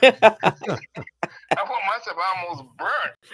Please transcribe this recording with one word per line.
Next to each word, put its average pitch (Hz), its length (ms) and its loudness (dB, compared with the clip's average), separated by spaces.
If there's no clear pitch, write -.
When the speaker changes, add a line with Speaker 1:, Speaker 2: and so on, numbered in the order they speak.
Speaker 1:
<laughs> - 880 2
Speaker 2:
I 196 60 -2
want 247 220 -6
myself 196 320 -6
almost 175 480 -6
burnt. 202 360 -4